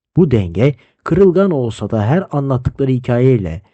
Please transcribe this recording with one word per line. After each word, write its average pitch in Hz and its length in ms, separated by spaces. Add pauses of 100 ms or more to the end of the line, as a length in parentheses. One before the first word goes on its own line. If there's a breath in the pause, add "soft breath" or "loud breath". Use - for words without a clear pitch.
(160)
Bu 170 140
denge, 104 440 (300 soft breath)
kırılgan 190 460
olsa 117 400
da 107 160
her 170 240
anlattıkları 135 600
hikayeyle, 120 720 (120)